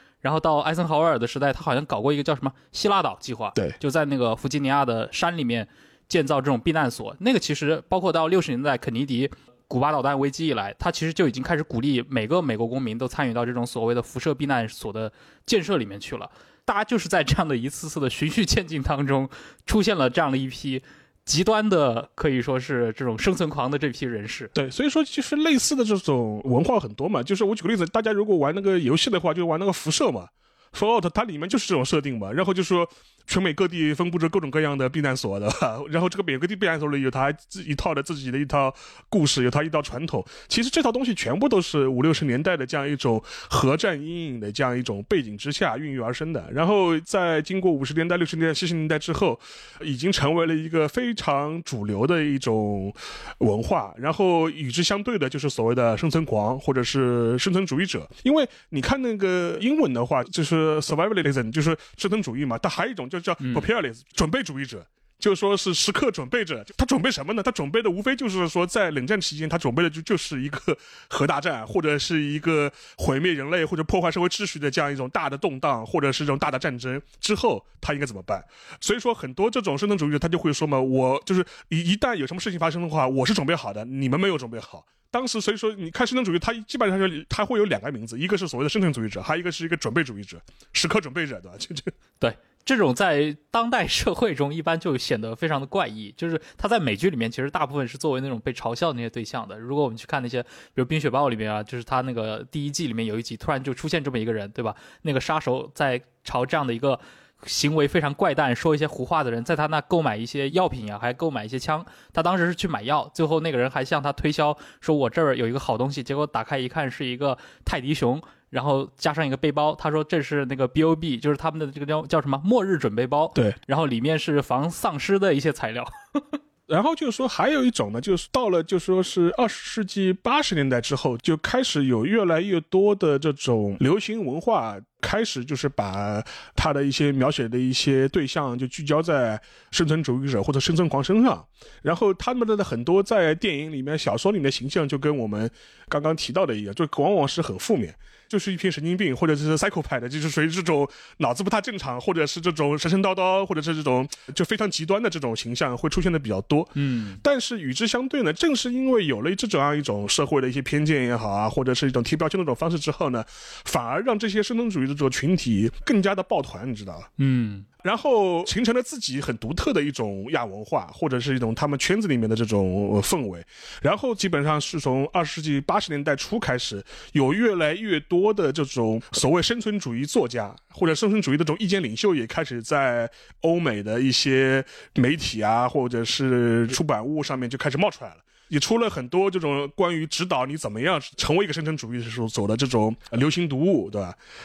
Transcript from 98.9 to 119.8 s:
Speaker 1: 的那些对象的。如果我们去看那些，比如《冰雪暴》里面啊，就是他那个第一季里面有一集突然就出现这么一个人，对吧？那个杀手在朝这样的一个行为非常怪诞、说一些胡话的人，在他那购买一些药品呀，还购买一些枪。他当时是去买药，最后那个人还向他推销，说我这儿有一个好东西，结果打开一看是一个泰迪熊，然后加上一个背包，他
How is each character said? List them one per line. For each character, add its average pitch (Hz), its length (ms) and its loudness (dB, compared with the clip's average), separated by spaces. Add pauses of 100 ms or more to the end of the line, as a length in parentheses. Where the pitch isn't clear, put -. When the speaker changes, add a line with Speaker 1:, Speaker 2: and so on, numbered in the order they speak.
Speaker 1:
的 139 40 -4
那 120 80 -6
些 113 80 -6
对 117 120 -8
象 110 240 -8
的。 101 120 -14
如 123 180 -6
果 147 80 2
我 123 60 0
们 113 40 -10
去 113 120 -16
看 139 160 -2
那 123 40 -6
些， 120 160 -4
比 - 60 -10 (280)
如 131 100 2
《冰 156 120 0
雪 147 120 0
暴》 139 180 2
里 120 80 -2
面 107 160 -4
啊， 107 100 -4
就 113 140 -10
是 120 80 -8
他 127 160 0
那 131 100 -4
个 110 400 -4
第 147 140 -6
一 147 60 -4
季 147 160 -4
里 117 80 -4
面 113 100 -4
有 110 140 -4
一 120 40 -6
集 107 140 -10
突 - 160 -4
然 131 100 -2
就 131 120 -6
出 - 120 -10
现 156 160 -2
这 139 80 -4
么 127 80 -4
一 110 60 -2
个 117 80 -2
人， 101 200 -4
对 123 120 -6
吧？ 107 100 -4 (280)
那 143 100 -4
个 131 80 2
杀 156 180 -2
手 135 360 -2
在 131 260 0 (240)
朝 123 220 -2
这 165 100 -2
样 143 100 0
的 120 60 -2
一 117 60 -4
个 135 200 0 (460)
行 - 300 0
为 143 140 4
非 175 120 2
常 147 140 -2
怪 175 180 2
诞、 135 220 2
说 160 180 2
一 147 60 2
些 151 80 0
胡 131 180 -6
话 156 200 0
的 123 60 -2
人， 117 120 -4
在 151 140 0
他 151 100 0
那 151 140 0
购 170 200 0
买 123 160 0
一 110 80 -6
些 139 260 -2
药 180 180 2
品 127 180 -6
呀， 104 100 -8
还 120 160 -2
购 160 160 -2
买 120 160 -4
一 110 40 -10
些 127 100 -6
枪。 156 260 -2 (280)
他 165 100 0
当 180 160 2
时 170 80 4
是 175 80 0
去 185 140 -4
买 104 140 -4
药， 143 300 0
最 165 140 0
后 156 140 2
那 165 100 -2
个 131 80 0
人 127 100 2
还 131 160 -2
向 147 160 0
他 139 120 -2
推 - 180 0
销， 147 260 2 (240)
说 156 140 2
我 135 160 2
这 170 100 0
儿 139 160 4
有 120 120 0
一 - 20 0
个 127 80 -2
好 127 180 -2
东 131 140 0
西， 139 140 -6
结 139 100 -4
果 147 100 0
打 113 200 -4
开 147 120 -4
一 127 120 -4
看 143 200 -4
是 139 160 -8
一 123 120 -4
个 135 200 0 (280)
泰 165 160 -2
迪 135 120 -2
熊， 143 300 0 (280)
然 127 140 -4
后 139 320 2
加 156 160 0
上 151 140 0
一 135 40 0
个 131 60 -2
背 147 140 0
包， 151 240 2
他 - 160 -4